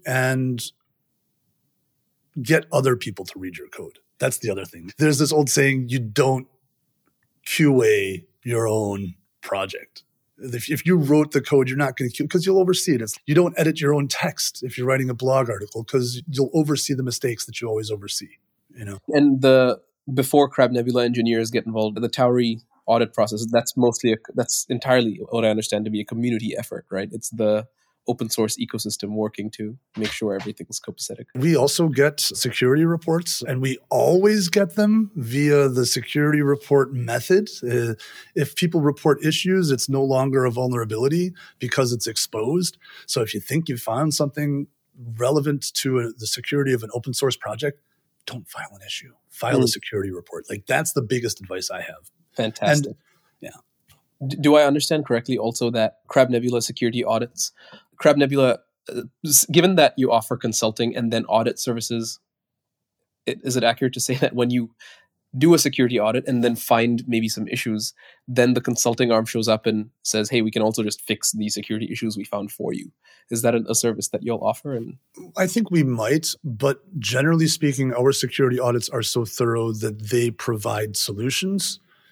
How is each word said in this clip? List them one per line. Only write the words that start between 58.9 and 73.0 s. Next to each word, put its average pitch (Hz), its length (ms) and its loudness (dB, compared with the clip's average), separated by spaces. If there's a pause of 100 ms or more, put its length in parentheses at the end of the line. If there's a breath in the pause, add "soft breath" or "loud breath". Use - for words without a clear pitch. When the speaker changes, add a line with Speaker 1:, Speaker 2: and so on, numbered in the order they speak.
Speaker 2:
s-, - 200 4
given 165 300 6
that 147 220 6
you 127 120 4
offer 113 260 0
consulting 113 600 -2
and 117 160 -2
then 113 140 -2
audit 117 320 0
services, 117 600 -6 (1080)
i-, - 140 -2
is 127 140 -2
it 117 80 0
accurate 123 280 2
to 135 80 -8
say 131 140 -2
that - 200 0
when 123 140 0
you 123 220 -2 (640 loud breath)
do 156 160 6
a 165 60 8
security 123 420 2
audit 113 260 0
and 123 160 0
then 117 140 2
find 117 500 2
maybe 113 220 0
some 110 200 -6
issues, 110 440 -4 (340 soft breath)
then 123 280 4
the 120 60 0
consulting 120 520 0
arm 110 140 2
shows 113 220 -4
up 110 180 2
and 107 240 -2 (120)
says, 107 280 -2
"Hey, 120 100 2
we 110 100 0
can 107 120 -2
also 110 200 0
just 104 200 -6
fix - 300 -4
the 107 180 -4
security 107 420 -6
issues 110 240 -6
we 98 80 -8
found 98 260 -8
for - 220 -8
you"? - 180 -10 (400 soft breath)